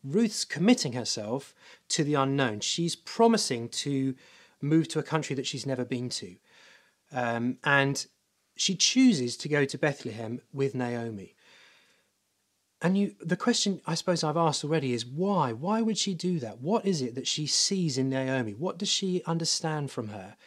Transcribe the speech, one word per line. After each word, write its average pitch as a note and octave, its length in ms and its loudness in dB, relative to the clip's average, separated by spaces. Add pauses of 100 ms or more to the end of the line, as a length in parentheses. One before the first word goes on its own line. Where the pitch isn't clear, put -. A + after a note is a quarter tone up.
Ruth's G#3 420 0
committing F3+ 480 4
herself A#2 600 -4 (360)
to - 140 0
the D3 100 2
unknown. C3+ 480 2
She's - 340 -2
promising G#3+ 760 2
to C3+ 460 -2 (460)
move D#3 260 4
to D#3 120 -2
a D3 40 -4
country D3 320 -2
that B2+ 100 -4
she's B2 200 -6
never B2+ 180 -2
been B2 260 -4
to. F#2+ 260 -10 (760)
Um, B2 520 -2
and C#3 420 4 (500)
she - 200 0
chooses F3 640 4
to - 120 -8
go D3 160 4
to C#3 120 -6
Bethlehem A#2 640 -2 (120)
with C3+ 220 0
Naomi. A#2 600 -4 (1500)
And F#3 160 4
you, G3+ 220 0
the E3+ 160 -2
question G3+ 500 0
I E3 100 -2
suppose E3+ 280 0
I've D3+ 140 0
asked D#3+ 260 2
already D3 300 0
is A#2 120 -4
why? D#3 460 0
Why F3+ 300 -2
would A3 160 0
she G3 160 -2
do F3 260 -2
that? A2+ 220 -8
What F#3+ 240 0
is F3+ 160 0
it A#2+ 140 -4
that C3+ 120 -6
she D3+ 200 -4
sees E3+ 500 0
in C3 120 2
Naomi? C3 440 0
What F3 240 -4
does G3 120 -4
she F#3 360 0
understand D#3 680 -2
from A2+ 180 -6
her? G#2 380 -14